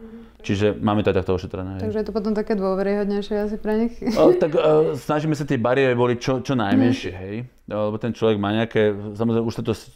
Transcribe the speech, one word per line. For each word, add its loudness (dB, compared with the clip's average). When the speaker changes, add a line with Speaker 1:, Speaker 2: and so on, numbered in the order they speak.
Speaker 1:
Mhm. -18
Speaker 2:
Čiže 2
máme 2
to 0
aj 2
takto 0
ošetrené, -8
hej. -4
Speaker 1:
Takže -4
je -6
to -
potom -2
také -4
dôveryhodnejšie -2
asi -4
pre -2
nich? -2
Speaker 2:
O, 8
tak, 0
e, 4
snažíme -2
sa, -4
tie 2
bariéry 2
boli 2
čo, -2
čo -2
najmenšie, 2
Speaker 1:
Mhm. -12
Speaker 2:
hej. -8
Lebo -2
ten -4
človek 2
má 0
nejaké, 2
samozrejme, 2
už -2
sa -6
to 0
s-, -6